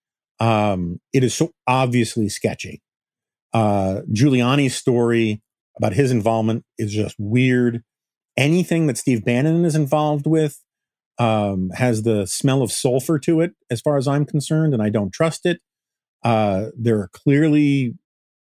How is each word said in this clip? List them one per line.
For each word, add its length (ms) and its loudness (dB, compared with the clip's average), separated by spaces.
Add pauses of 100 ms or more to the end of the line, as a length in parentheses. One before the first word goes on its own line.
(400)
Um, 600 0 (120)
it 120 2
is 100 0
so 180 -2 (140)
obviously 640 0
sketchy. 540 -6 (720)
Uh, 500 0 (100)
Giuliani's 600 2
story 680 0 (340)
about 180 -2
his 180 2
involvement 520 0 (120)
is 160 -6
just 260 -4
weird. 640 0 (540)
Anything 500 2
that 120 -2
Steve 260 -2
Bannon 400 0
is 100 0
involved 520 0
with, 360 0 (560)
um, 520 0
has 320 0
the 240 0
smell 360 0
of 80 -2
sulfur 500 0
to 200 0
it, 120 -2 (180)
as 100 -4
far 160 0
as 100 0
I'm 180 0
concerned, 480 0
and 100 0
I 60 0
don't 240 -2
trust 340 -2
it. 140 -2 (640)
Uh, 420 0 (100)
there 240 0
are 80 -6
clearly 840 2 (560)